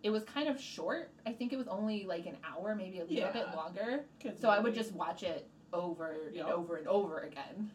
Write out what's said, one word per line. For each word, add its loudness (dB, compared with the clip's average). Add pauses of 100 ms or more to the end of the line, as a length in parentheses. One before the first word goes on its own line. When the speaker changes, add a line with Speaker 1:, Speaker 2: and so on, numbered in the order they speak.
Speaker 1:
it 4
was 2
kind 0
of 2
short. -2 (160)
I -4
think -2
it -2
was -2
only, 0
like, -2
an -8
hour, -2
maybe -6
a -2
little 0
Speaker 2:
Yeah. 2
Speaker 1:
bit -2
longer. -2 (120)
Speaker 2:
Kids -6
Speaker 1:
So 6
I 10
would 4
Speaker 2:
movie. 0
Speaker 1:
just -2
watch -2
it -2 (240)
over -2 (160)
and -10
Speaker 2:
Yep. -2
Speaker 1:
over 2
and -4
over 4
again. -6